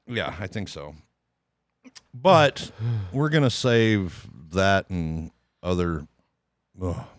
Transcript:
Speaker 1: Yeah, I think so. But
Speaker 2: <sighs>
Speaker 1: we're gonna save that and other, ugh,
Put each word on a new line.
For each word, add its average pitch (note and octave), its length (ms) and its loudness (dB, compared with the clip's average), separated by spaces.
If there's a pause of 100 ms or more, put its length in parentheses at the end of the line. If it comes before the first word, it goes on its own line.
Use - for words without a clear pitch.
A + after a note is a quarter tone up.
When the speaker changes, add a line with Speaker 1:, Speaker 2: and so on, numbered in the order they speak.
Speaker 1:
Yeah, G#2+ 320 -6
I G2 80 -8
think G2 220 -8
so. D2+ 260 -14 (1200)
But D3+ 580 4 (200)
Speaker 2:
<sighs> G2+ 200 -6
Speaker 1:
we're D3 180 0
gonna D3 200 4
save A2 760 2 (240)
that F#2+ 380 2
and D#2+ 420 -4 (320)
other, F2 440 -2 (720)
ugh, F2+ 140 -4 (240)